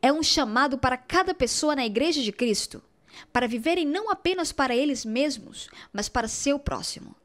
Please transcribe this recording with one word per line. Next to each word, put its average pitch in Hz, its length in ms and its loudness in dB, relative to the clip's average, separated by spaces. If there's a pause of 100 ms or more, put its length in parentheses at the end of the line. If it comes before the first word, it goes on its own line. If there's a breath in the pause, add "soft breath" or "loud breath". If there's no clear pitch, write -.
é 262 100 6
um 311 120 2
chamado 269 560 2
para 254 180 2
cada 359 380 0
pessoa 294 400 2
na 262 100 0
igreja 277 380 2
de 208 80 -2
Cristo, - 500 -2 (500 loud breath)
para 247 160 0
viverem 311 380 0
não 381 240 -2
apenas 370 420 -2
para 254 240 0
eles 262 300 0
mesmos, 233 640 -4 (240 loud breath)
mas - 160 -4
para 226 180 -2
seu 277 300 0
próximo. - 680 -6